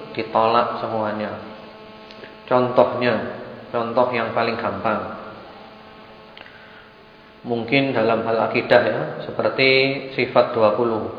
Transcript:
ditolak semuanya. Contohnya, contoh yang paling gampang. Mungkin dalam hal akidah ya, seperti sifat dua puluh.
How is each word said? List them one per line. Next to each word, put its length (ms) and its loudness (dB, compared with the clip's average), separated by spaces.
ditolak 680 0
semuanya. 520 -4
Contohnya, 680 4
contoh 400 2
yang 200 -2
paling 240 0
gampang. 640 -4
Mungkin 480 0
dalam 320 2
hal 240 0
akidah 400 4
ya, 120 0
seperti 400 2
sifat 400 2
dua 240 4
puluh. 380 0